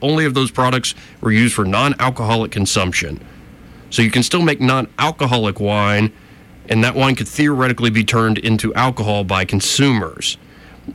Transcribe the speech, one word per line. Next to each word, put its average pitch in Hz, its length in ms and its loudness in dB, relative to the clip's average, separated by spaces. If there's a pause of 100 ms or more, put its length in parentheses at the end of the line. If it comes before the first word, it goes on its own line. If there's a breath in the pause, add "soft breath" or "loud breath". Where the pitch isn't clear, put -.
only 156 240 0
if 135 80 -2
those 131 180 0
products 127 440 -2 (260 loud breath)
were 113 100 0
used 113 220 4
for 104 120 -2
non-alcoholic 117 840 0
consumption. 92 680 -2 (720 loud breath)
So - 120 0
you 220 100 2
can 123 120 2
still 180 180 0
make 151 200 2
non-alcoholic 127 1000 0
wine, 104 540 0 (560 loud breath)
and 110 160 2
that 123 100 0
wine 135 200 2
could 110 120 -6
theoretically 127 640 0
be 107 160 2
turned 110 320 2
into 110 380 -2
alcohol 107 500 0
by 95 180 0
consumers, 101 960 0 (580 loud breath)